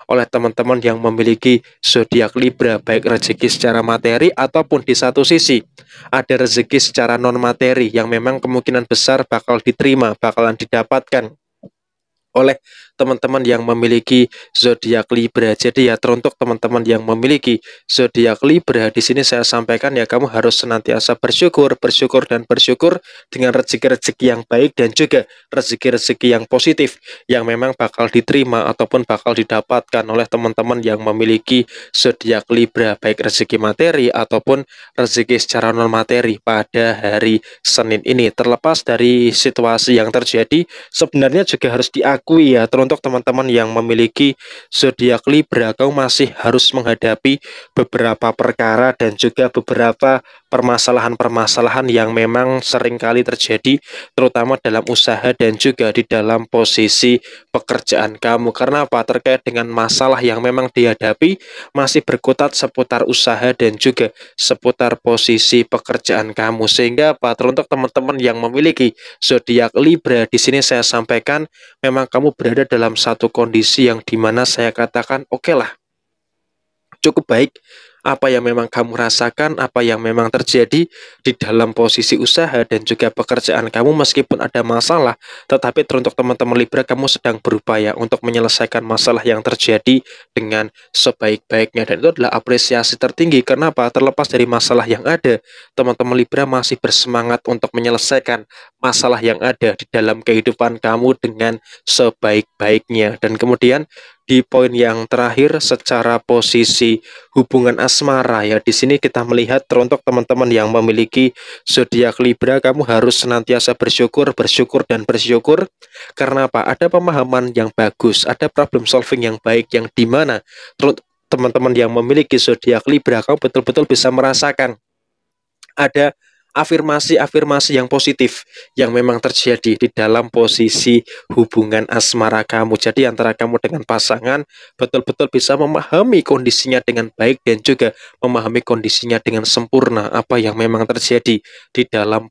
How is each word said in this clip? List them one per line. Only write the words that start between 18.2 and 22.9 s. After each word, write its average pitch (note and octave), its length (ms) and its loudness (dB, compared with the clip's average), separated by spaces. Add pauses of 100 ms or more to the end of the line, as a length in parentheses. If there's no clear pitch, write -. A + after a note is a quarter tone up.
Libra, B2 480 2
di A#2 80 0
sini C3 240 0
saya A#2+ 160 0
sampaikan A#2 560 -2
ya, A#2 80 0
kamu B2+ 240 0
harus A2+ 320 0
senantiasa A#2 560 -2
bersyukur, C#3+ 640 2
bersyukur, B2+ 480 2
dan A#2 160 -4
bersyukur E3 560 0 (320)